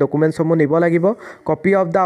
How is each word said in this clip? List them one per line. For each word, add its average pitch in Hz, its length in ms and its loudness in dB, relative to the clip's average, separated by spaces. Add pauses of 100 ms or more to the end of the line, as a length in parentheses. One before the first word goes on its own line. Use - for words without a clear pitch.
ডকুমেণ্টছসমূহ 160 600 0
নিব 143 100 0 (120)
লাগিব। 170 220 0 (420)
Copy 160 240 0 (100)
of 180 120 0
the 190 120 2